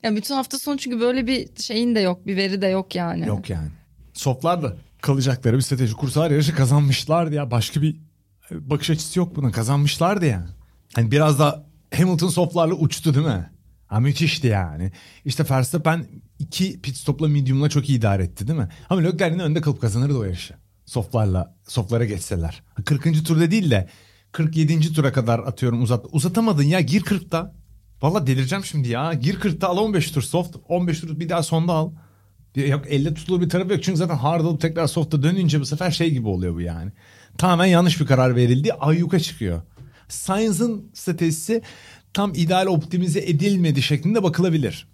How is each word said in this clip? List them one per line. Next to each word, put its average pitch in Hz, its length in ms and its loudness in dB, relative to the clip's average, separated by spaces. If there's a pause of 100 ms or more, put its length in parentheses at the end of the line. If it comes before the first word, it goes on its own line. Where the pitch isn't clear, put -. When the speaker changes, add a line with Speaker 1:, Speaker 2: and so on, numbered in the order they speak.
Speaker 1:
Ya 220 140 0
bütün 220 180 -4
hafta 269 240 -4
sonu 285 200 -4
çünkü 240 220 -4
böyle 247 260 0
bir 247 220 -2 (140)
şeyin 233 320 0
de 220 60 2
yok, 180 260 0
bir 196 100 -2
veri 190 260 -2
de 202 40 0
yok 190 280 -2
yani. 170 320 -2
Speaker 2:
Yok - 240 -4
yani. 80 180 -4 (460)
Soft'lar 165 480 -2
da 113 140 -4 (260)
kalacakları 131 540 2
bir 135 60 2
strateji 123 320 0
kursalar 151 360 0
yarışı 151 240 2
kazanmışlardı 147 800 2
ya. 143 160 -4
Başka 120 320 0
bir 156 140 0 (540)
bakış 147 400 -4
açısı 160 280 -2
yok 175 180 -2
buna. 135 140 0
Kazanmışlardı 143 760 0
yani. 92 220 0 (460)
Hani 113 160 2
biraz 147 280 4
da 147 280 2 (300)
Hamilton 180 320 2
soft'larla 170 460 2
uçtu 160 400 0
değil 151 120 2
mi? 95 240 -2 (360)
Ha, 107 140 0
müthişti 143 460 0
yani. 92 460 0 (320)
İşte 147 260 -2
Verstappen 156 560 0 (320)
iki 190 420 -4
pit 135 160 -8
stop'la 156 320 -2
medium'la 139 400 2
çok 147 200 0
iyi 135 100 2
idare 98 260 2
etti 92 240 -6
değil 160 100 -2
mi? 107 100 -2 (220)
Ama 185 100 2
Leclerc 170 320 0
yine 180 100 -2
önde 160 180 0
kalıp 151 200 0
kazanırdı 123 380 0
o 110 60 -2
yarışı. 90 300 -8 (320)
Soft'larla, 101 680 -2 (120)
soft'lara 113 360 0
geçseler. 87 580 -6 (120)
Ha, - 100 -8
kırkıncı 156 400 0
turda 165 260 2
değil 190 200 2
de 95 180 2 (440)
kırk 160 240 -2
yedinci 160 360 2
tura 139 200 2
kadar 117 260 0
atıyorum 120 440 -2
uzat-, 117 300 0
uzatamadın 175 500 2
ya, 160 180 4
gir 165 220 2
kırkta. 170 520 -4 (480)
Vallahi 160 240 0
delireceğim 135 380 0
şimdi 143 240 -4
ya. 131 260 -2
Gir 147 260 -2
kırkta, 185 280 -2
al 180 80 0
on 214 180 0
beş 160 160 0
tur 131 120 -2
soft. 175 340 -4 (120)
On 175 200 0
beş 160 120 -2
tur 160 200 -8
bir 170 80 -6
daha 170 140 0
sonda 165 300 0
al. 160 200 -2 (640)
Ya 135 100 0
yok, 139 220 0
elle 147 260 0
tutulur 180 260 -2
bir 175 80 0
tarafı 180 240 0
yok. 170 100 0
Çünkü 185 160 0
zaten 170 180 0
hard 151 280 0
alıp 160 160 0
tekrar 165 260 0
soft'a 151 360 0
dönünce 160 380 2
bu 135 60 -4
sefer 165 240 -2
şey 165 200 0
gibi 123 180 -2
oluyor 90 260 0
bu 85 60 -6
yani. 85 320 -6 (460)
Tamamen 180 280 4
yanlış 175 340 4
bir 143 60 0
karar 127 300 4
verildi. 127 360 4
Ayyuka 165 480 2
çıkıyor. 87 420 -4 (460)
Sainz'ın 214 840 -2
stratejisi 170 680 -2 (520)
tam 202 200 -2
ideal 185 320 2
optimize 180 540 0
edilmedi 170 600 2
şeklinde 180 400 0
bakılabilir. 160 720 0